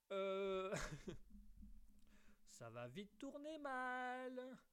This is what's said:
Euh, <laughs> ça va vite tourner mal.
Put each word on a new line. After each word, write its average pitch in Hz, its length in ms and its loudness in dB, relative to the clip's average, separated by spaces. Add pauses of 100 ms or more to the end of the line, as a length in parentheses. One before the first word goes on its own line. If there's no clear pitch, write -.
(140)
Euh, 190 600 6
<laughs> - 1700 -6
ça 117 220 -6
va 120 180 -2
vite 190 300 -6
tourner 294 400 -2
mal. 254 1000 0 (160)